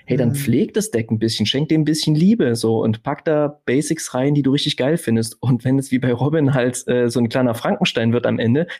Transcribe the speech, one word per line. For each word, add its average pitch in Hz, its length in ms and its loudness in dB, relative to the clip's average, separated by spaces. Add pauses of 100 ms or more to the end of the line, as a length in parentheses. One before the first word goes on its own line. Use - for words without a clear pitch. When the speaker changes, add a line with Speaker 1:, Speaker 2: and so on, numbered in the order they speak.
Speaker 1:
hey, 127 100 0
dann - 120 2
Speaker 2:
Mhm. - 60 0
Speaker 1:
pfleg 135 380 0
das 208 160 -2
Deck 113 220 -2
ein 110 80 0
bisschen, 113 260 0
schenk 143 240 -2
dem 156 120 2
ein 147 40 0
bisschen 156 300 0
Liebe, 170 400 4
so, 113 260 0
und 113 220 -2
pack 143 200 -6
da 151 440 0
Basics 147 480 -2
rein, 135 180 2
die 147 80 2
du 131 120 2
richtig - 240 -2
geil 143 200 0
findest. 113 460 -2
Und 123 200 0
wenn 131 140 2
es 135 140 -4
wie 131 80 0
bei 123 120 0
Robin 139 440 0
halt, 123 320 0
äh, 120 220 2
so 120 100 -2
ein 117 100 2
kleiner 127 240 0
Frankenstein 117 600 0
wird 120 120 0
am 113 140 0
Ende, 123 260 2 (140)